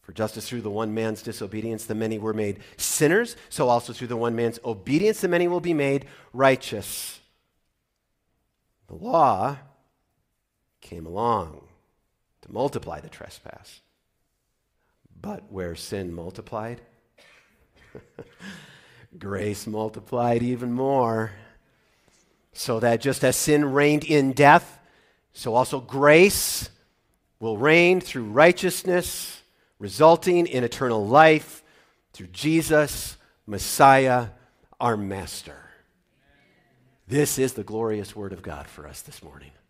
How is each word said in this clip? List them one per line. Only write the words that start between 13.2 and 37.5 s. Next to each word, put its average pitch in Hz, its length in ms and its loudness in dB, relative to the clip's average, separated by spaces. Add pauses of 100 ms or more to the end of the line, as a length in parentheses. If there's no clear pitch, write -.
But - 300 -14
where 90 240 -8
sin 92 380 -10
multiplied, 107 720 -12 (1120)
<laughs> - 1200 -20
grace 101 480 -6
multiplied 117 760 -2
even 123 300 -4
more. 120 600 0 (1200)
So 113 280 -4
that 117 200 2
just 135 240 -2
as 127 120 2
sin 147 360 2
reigned 147 320 2
in 139 280 2
death, 147 460 6 (540)
so - 220 -8
also 127 260 2
grace 147 920 4 (680)
will 110 160 -4
reign 170 440 4
through 131 240 -10
righteousness, 175 1160 0 (360)
resulting 165 680 4
in 127 160 -2
eternal 117 440 -2
life 156 560 4 (500)
through 90 160 -20
Jesus, 151 880 -2 (300)
Messiah, 127 840 4 (520)
our 120 160 0
Master. 95 600 -10 (1500)
This 135 300 0
is 131 160 0